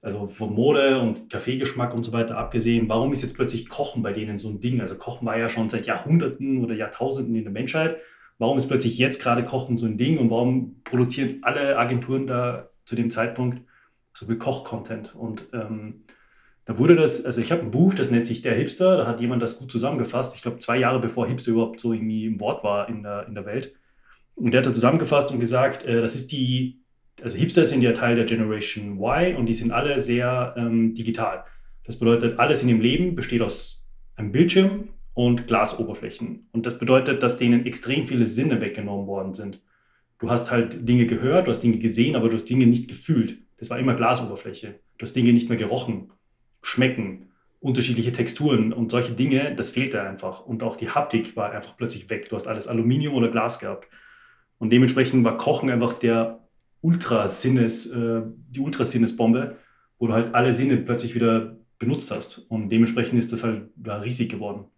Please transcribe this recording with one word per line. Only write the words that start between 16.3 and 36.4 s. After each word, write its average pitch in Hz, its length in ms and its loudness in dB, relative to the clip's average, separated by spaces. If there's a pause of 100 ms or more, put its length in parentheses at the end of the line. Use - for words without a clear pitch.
da 113 120 -6
wurde 156 180 8
das, 156 300 2
also 117 140 -2
ich 135 120 0
hab 170 100 0
ein 104 80 -6
Buch, 180 240 6
das 123 160 0
nennt 117 160 2
sich 113 160 -4
Der 117 120 0
Hipster, 180 420 2
da 127 100 2
hat 117 140 -4
jemand 120 220 0
das - 160 -4
gut 127 120 -16
zusammengefasst, 120 640 -2
ich - 80 -18
glaub, 117 200 -6
zwei 120 160 0
Jahre 127 220 2
bevor 117 260 -2
Hipster 123 260 -2
überhaupt 113 280 0
so 117 120 -2
irgendwie 110 340 -4
im 107 140 -4
Wort 104 240 -4
war 101 240 0
in 107 140 -8
der, 101 260 -8
in 107 60 -14
der 101 120 -10
Welt. 117 280 -8 (600)
Und - 180 0
der 127 80 6
hat 135 60 2
da 127 60 2
zusammengefasst 143 580 4
und 123 100 -4
gesagt, 127 440 0
äh, 117 160 2
das 120 140 -2
ist - 180 -6
die, 127 480 -2 (420)
also 120 140 -6
Hipster 165 300 4
sind 131 160 2
ja 117 100 6
Teil 117 240 2
der 113 80 4
Generation 107 720 -4
Y 147 380 0
und 120 100 0
die 113 80 0
sind 117 180 -2
alle 139 280 0
sehr, 123 560 0
ähm, 113 380 2
digital. 113 500 -4 (400)
Das - 140 -10
bedeutet, 117 400 4
alles 135 240 4
in 120 60 4
dem 113 120 6
Leben 165 340 2
besteht 117 280 -2
aus - 460 -6 (280)
einem 104 160 -6
Bildschirm 185 580 4 (220)
und 123 340 2
Glasoberflächen. - 1040 -2